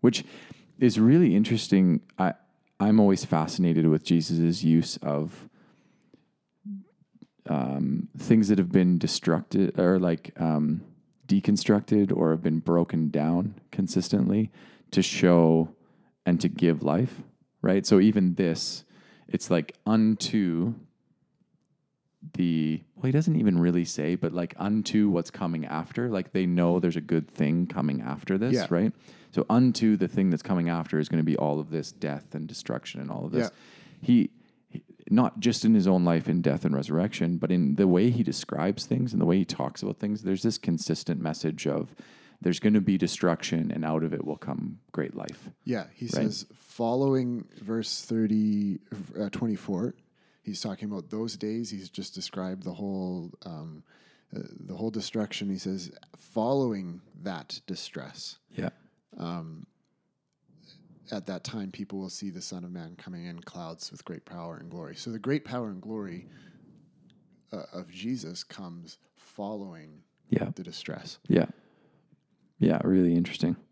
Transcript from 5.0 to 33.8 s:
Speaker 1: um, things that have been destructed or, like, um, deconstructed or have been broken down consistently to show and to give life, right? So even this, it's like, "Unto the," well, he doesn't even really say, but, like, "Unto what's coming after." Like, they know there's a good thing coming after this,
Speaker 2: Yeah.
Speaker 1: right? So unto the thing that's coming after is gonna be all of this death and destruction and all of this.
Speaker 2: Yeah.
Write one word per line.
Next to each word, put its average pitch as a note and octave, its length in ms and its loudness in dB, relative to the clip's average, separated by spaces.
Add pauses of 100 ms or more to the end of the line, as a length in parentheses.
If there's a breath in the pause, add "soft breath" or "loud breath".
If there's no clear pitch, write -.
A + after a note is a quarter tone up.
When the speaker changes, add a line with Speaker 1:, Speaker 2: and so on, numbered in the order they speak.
Speaker 1:
um, C#2 720 -2
things A2 320 4
that G#2 100 6
have F2+ 140 2
been F2+ 260 6
destructed E2+ 800 0
or, F#2 200 4
like, F2 420 -2
um, D#2 420 0 (440)
deconstructed G2+ 880 2
or D#2+ 160 2
have E2 120 0
been D#2+ 180 0
broken E2+ 500 2
down E2+ 440 0 (160)
consistently G2 800 0 (400 loud breath)
to F#2+ 120 2
show E2 720 6 (500 soft breath)
and F2 160 2
to F2+ 80 0
give E2+ 340 2
life, F2+ 400 0 (400)
right? F#2+ 240 2
So G2 140 6
even G2 340 4
this, E2+ 500 -2 (440 soft breath)
it's - 220 -4
like, E2 260 0 (100)
"Unto G#2+ 880 2 (1600)
the," D#2+ 480 0 (140)
well, - 80 -10
he C3 80 0
doesn't D#3 240 2
even G2+ 220 4
really F2 260 4
say, E2 300 -2
but, E2+ 180 -2
like, F2 260 -4
"Unto G#2 500 2
what's E2+ 220 0
coming E2 340 -4
after." G2 460 -6
Like, F#2+ 220 -4
they F#2+ 140 2
know F2 340 4
there's E2+ 160 0
a D#2 60 -4
good E2 280 0
thing D#2+ 360 0
coming C#2+ 340 -2
after C#2+ 360 -4
this, A#2 180 0
Speaker 2:
Yeah. A2+ 160 0
Speaker 1:
right? F2+ 220 2 (380 loud breath)
So - 180 -2
unto A#2 480 4
the F2+ 120 0
thing F#2+ 220 2
that's D#2+ 120 0
coming F2 260 0
after E2 300 0
is D2+ 100 0
gonna E2 140 2
be D#2 140 2
all D2+ 240 0
of D2+ 100 -8
this D#2+ 220 -6
death C#2+ 420 -8
and D2+ 120 -8
destruction - 540 -10
and C#2 100 -10
all - 160 -8
of - 60 -6
this. A#2+ 180 0
Speaker 2:
Yeah. - 60 -20 (440 loud breath)